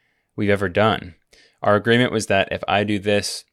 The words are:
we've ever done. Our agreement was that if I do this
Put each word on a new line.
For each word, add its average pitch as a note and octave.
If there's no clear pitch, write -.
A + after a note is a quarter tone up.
we've G#2
ever G2
done. G2+
Our G#2
agreement A#2
was G#2+
that G2
if -
I G2+
do G#2
this G2+